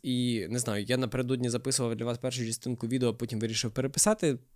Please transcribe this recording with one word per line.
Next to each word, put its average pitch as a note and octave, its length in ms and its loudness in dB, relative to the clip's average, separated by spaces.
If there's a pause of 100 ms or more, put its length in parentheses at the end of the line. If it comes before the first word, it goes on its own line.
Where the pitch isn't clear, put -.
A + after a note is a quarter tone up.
і, B2 480 0
не A#2+ 80 -2
знаю, G#2 300 0
я B2+ 80 4
напередодні B2+ 540 0
записував A#2+ 460 0
для A#2 80 -4
вас A#2 140 -2
першу B2 280 -2
частинку A#2 400 -4
відео, B2 220 2
а A2+ 40 2
потім A#2 280 -4
вирішив A2 300 0
переписати, C#3 680 2 (180)